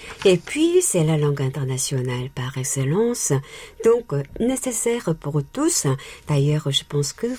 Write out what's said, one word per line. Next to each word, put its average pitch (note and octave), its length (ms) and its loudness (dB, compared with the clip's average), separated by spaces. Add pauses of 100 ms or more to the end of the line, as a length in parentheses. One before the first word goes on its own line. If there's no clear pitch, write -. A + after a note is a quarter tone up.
(260)
Et F#3 120 6
puis, E4+ 440 2
c'est F3+ 220 2
la D#3 120 2
langue C#3+ 280 0
internationale C3 880 -4
par B2+ 240 -6
excellence, D3+ 760 0 (520)
donc, A#3 280 4
euh, C#3+ 100 0 (160)
nécessaire A#3+ 800 0
pour D3 240 -2
tous. - 420 -2 (420)
D'ailleurs, D3 440 2
je C3+ 180 0
pense C#3+ 240 -2
que - 140 -4 (120)